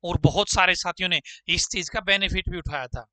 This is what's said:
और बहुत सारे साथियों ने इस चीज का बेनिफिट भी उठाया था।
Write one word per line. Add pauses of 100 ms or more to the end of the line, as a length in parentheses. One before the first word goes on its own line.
और
बहुत
सारे
साथियों
ने (280)
इस
चीज
का
बेनिफिट
भी
उठाया
था।